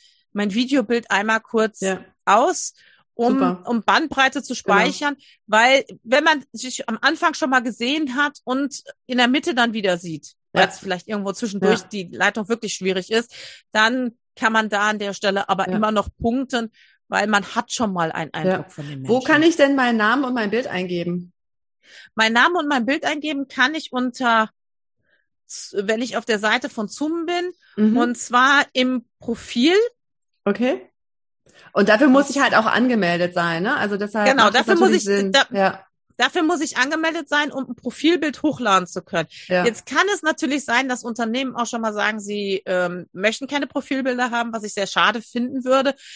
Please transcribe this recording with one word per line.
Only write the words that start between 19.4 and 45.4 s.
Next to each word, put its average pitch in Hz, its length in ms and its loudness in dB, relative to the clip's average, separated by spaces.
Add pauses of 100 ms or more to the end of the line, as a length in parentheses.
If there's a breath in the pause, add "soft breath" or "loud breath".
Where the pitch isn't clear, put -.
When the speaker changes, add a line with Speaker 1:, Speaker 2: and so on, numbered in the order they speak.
Speaker 2:
ich 320 140 4
denn 277 180 4
meinen 240 220 2
Namen 220 260 2
und 247 100 -4
mein 220 180 -2
Bild 233 180 -2
eingeben? 180 640 -6 (840 loud breath)
Speaker 1:
Mein 220 180 2
Name 285 240 4
und 302 120 0
mein 254 180 0
Bild 285 180 -2
eingeben 294 440 -4
kann 269 260 0
ich - 160 -8
unter, 240 580 0 (1200)
wenn 214 280 -2
ich 233 160 -4
auf 220 80 -4
der 220 140 0
Seite 220 300 0
von 214 200 -6
Zoom 320 380 -4
bin, 359 260 -4 (240 soft breath)
Speaker 2:
Mhm. 214 200 4
Speaker 1:
und 240 220 0
zwar 262 540 4
im 254 320 0 (140)
Profil. 240 560 0 (680)
Speaker 2:
Okay. 247 420 0 (840 soft breath)
Und 202 160 4
dafür 220 200 6
muss 277 220 6
ich 277 100 -2
halt 240 140 2
auch 220 120 4
angemeldet 180 680 2
sein, 170 280 0
ne? 254 140 0
Also 208 200 -2
deshalb 208 320 -2
Speaker 1:
Genau, 269 160 4
Speaker 2:
macht 208 100 4
das 254 120 4
Speaker 1:
dafür - 80 4
muss 339 60 4 (100)
Speaker 2:
natürlich 330 120 4
Speaker 1:
ich, - 40 -8
Speaker 2:
Sinn. 196 260 0
Speaker 1:
da, 269 200 4
Speaker 2:
Ja. 190 340 0 (300)
Speaker 1:
dafür 277 260 0
muss 311 180 0
ich - 160 -4
angemeldet 320 520 -2
sein, 294 240 0
um 262 180 -8
ein 240 60 -10
Profilbild 294 680 -2
hochladen 220 440 2
zu 180 160 -10
können. 165 260 -4 (200 loud breath)
Speaker 2:
Ja. 180 160 2
Speaker 1:
Jetzt 226 220 -2
kann 320 280 0
es 330 80 -6
natürlich 311 420 -2
sein, 254 240 0
dass 247 160 -6
Unternehmen 240 520 -4
auch 233 100 -2
schon 233 140 -6
mal 220 120 -2
sagen, 208 280 -4
sie, 202 460 -4
ähm, 180 460 -2
möchten 214 340 -2
keine 285 200 -4
Profilbilder 254 640 -4
haben, 233 220 -4
was 220 120 -8
ich 208 100 -10
sehr 196 120 -4
schade 196 360 0
finden 247 420 -6